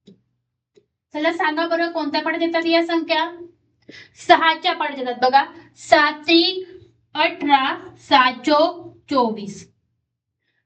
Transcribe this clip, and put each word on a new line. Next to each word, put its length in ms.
चला 200
सांगा 340
बरं, 240
कोणत्या 300
पाढ्यात 220
येतात 220
या 200
संख्या? 460
सहाच्या 460
पाढ्यात 260
येतात. 220
बघा, 220
सात 380
त्रिक 540
अठरा, 840
सात 340
चोक 640
चोवीस. 600